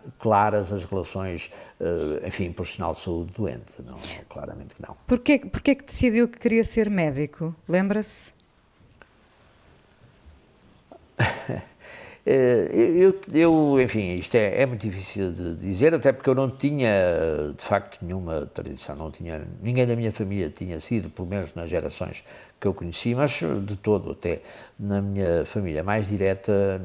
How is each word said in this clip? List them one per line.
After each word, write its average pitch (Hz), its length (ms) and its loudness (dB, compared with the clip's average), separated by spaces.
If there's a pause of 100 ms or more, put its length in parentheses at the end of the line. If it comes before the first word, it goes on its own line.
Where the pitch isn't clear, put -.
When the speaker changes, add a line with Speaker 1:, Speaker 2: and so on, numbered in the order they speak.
(180)
Speaker 1:
claras 104 560 2
as 92 120 -4
relações, 92 640 -6 (280)
eh, 78 480 -2
enfim, 87 240 -4
profissional 87 420 -6
de - 60 -10
saúde 87 340 -6
doente, 67 400 -8 (120)
não, 64 80 -16 (340)
claramente - 460 -14
que - 80 -20
não. - 140 -16 (100)
Speaker 2:
Porquê, 247 320 4
porquê - 380 0
que - 80 -6
decidiu 233 440 2
que 240 120 -16
queria 226 240 2
ser 220 260 0
médico? 160 640 -2 (160)
Lembra-se? 196 640 0 (2750)
Speaker 1:
<laughs> - 500 -2 (640)
Eh, 127 440 6
eu, 180 440 6 (160)
eu, 156 480 6
enfim, 104 340 0
isto 87 200 -2
é, 107 260 4
é 135 40 6
muito 123 200 -4
difícil 95 460 -4
de 85 240 -6
dizer, 98 380 2
até 135 180 4
porque 131 180 -2
eu 131 60 4
não 135 160 2
tinha, 90 1040 2
de - 60 -18
facto, - 400 -2
nenhuma 85 500 -4
tradição, - 440 -10
não 78 120 -8
tinha, 80 380 -10 (140)
ninguém 123 260 2
da 117 80 0
minha 113 160 0
família 98 380 -2
tinha 90 320 -8
sido, 95 280 -2
pelo 92 160 -10
menos 92 300 -6
nas 85 140 -8
gerações 82 560 -6 (340)
que - 80 -2
eu 95 60 2
conheci, 87 420 -4
mas 139 160 2
de 98 440 -4
todo, 92 360 0
até 82 300 -4 (380)
na 101 220 -2
minha 92 440 0
família 85 380 -2
mais 101 260 0
direta, 98 760 0